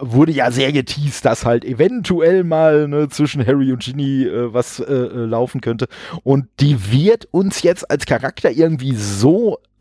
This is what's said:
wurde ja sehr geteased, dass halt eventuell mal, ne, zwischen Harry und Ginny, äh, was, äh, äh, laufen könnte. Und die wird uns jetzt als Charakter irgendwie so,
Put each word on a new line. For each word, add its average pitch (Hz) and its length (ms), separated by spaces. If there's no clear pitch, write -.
wurde 139 320
ja 127 180
sehr 135 220
geteased, 143 520
dass 113 200
halt 120 200
eventuell 175 800
mal, 156 440
ne, 147 200
zwischen 143 380
Harry 135 260
und 123 100
Ginny, 135 420
äh, 117 280
was, 123 280
äh, 117 120
äh, 123 320
laufen 117 360
könnte. 117 260
Und 139 240
die 123 320
wird 190 380
uns 196 320
jetzt 170 280
als - 160
Charakter - 440
irgendwie 139 440
so, 120 640